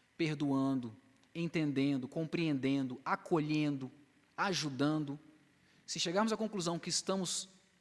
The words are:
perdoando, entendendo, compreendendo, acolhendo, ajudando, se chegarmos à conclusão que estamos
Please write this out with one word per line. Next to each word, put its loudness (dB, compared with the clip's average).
perdoando, 0
entendendo, 0
compreendendo, 0
acolhendo, 0
ajudando, 0
se -8
chegarmos 2
à -2
conclusão -2
que -8
estamos -2